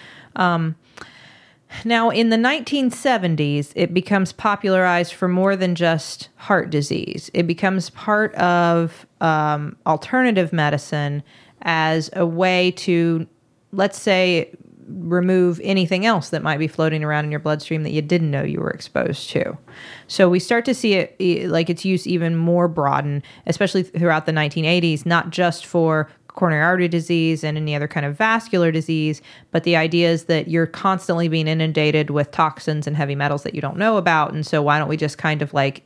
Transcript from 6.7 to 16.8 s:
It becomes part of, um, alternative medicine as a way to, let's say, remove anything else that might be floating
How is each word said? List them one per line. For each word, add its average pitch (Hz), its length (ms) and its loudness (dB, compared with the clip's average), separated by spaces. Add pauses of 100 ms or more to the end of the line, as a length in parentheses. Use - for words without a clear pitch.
It 170 140 0
becomes 185 440 -2
part 214 440 -2
of, 170 720 2 (140)
um, 151 560 0 (100)
alternative 190 640 0
medicine 147 720 -2 (400)
as 160 520 0
a 180 120 2
way 180 460 2
to, 170 540 0 (460)
let's 196 280 -2
say, 185 500 2 (380)
remove 180 720 0
anything 190 420 0
else 214 260 0
that 156 120 -4
might 151 160 -2
be 160 80 0
floating 156 380 -2